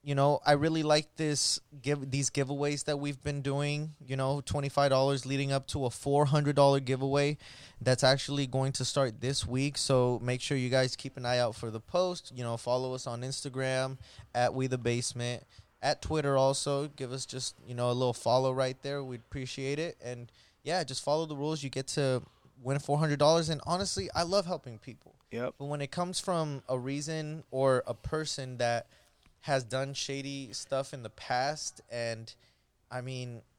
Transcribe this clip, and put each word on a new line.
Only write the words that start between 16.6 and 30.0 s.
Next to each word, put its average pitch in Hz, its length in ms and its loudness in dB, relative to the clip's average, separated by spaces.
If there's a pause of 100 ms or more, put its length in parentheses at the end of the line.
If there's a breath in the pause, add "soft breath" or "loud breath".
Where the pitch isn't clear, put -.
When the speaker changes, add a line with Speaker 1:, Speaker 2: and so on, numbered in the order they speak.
Speaker 1:
Give 131 240 -8
us 131 140 -8
just, - 280 -8 (100)
you 123 120 -10
know, 123 140 2
a - 20 2
little 123 200 2
follow 131 400 2
right 131 300 -2
there. 143 220 -6
We'd 123 160 -10
appreciate 135 580 -6
it. 165 260 -6
And 123 280 -10 (320 soft breath)
yeah, 170 180 0
just 131 220 -6
follow 156 220 2
the 151 100 -8
rules. 147 260 -4
You 139 80 -6
get 131 180 -4
to 131 340 2 (400)
win 135 160 -2
four 147 200 0
hundred 147 200 2
dollars. 156 300 6
And 156 180 -2
honestly, 185 480 -2
I 165 80 2
love 175 240 2
helping 131 320 -6
people. - 360 -18 (180)
Speaker 2:
Yep. 120 260 -4
Speaker 1:
But 139 80 -10
when 147 140 -6
it 139 100 -6
comes 180 280 -4
from 156 500 -2
a 127 100 0
reason 151 720 -6
or 131 360 4
a 117 80 -4
person 139 640 -6
that 117 280 0 (560 soft breath)
has 135 200 0
done 131 320 -4
shady 139 580 -6